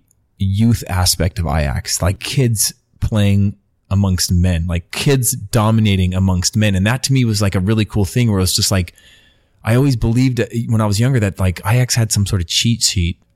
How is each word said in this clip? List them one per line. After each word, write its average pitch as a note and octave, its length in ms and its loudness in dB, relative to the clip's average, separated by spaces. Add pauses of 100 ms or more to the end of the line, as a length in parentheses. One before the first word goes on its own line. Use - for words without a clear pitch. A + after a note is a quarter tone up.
(380)
youth G#2 500 0
aspect F2 520 -2
of E2+ 80 -4
Ajax, C#2 520 -2
like F#2 200 -2
kids A#2+ 520 -2 (280)
playing G2+ 580 0 (320)
amongst F#2+ 420 0
men, F2 360 0
like F2 240 -6
kids C3+ 400 0
dominating G#2+ 840 2
amongst F#2 420 0
men. G#2+ 200 2
And F#2 100 2
that B2 180 0
to C3+ 100 -2
me B2+ 120 2
was G#2+ 160 0
like G2 140 0
a G2 40 2
really G#2+ 260 0
cool G#2 200 -2
thing A#2+ 240 0
where G2+ 80 2
it F#2 40 2
was F2+ 140 0
just G2 140 -2
like, F#2 240 -2 (680)
I A2 120 0
always C3+ 200 2
believed A#2+ 420 0
that A2+ 140 -2 (160)
when A2+ 140 0
I A2 40 2
was G2+ 140 0
younger B2+ 220 2
that G2 180 -2
like F#2 260 -2
Ajax A#2+ 300 0
had A2+ 160 0
some G2+ 160 0
sort G2 140 -2
of E2+ 60 -6
cheat - 360 0
sheet F2 340 -2 (180)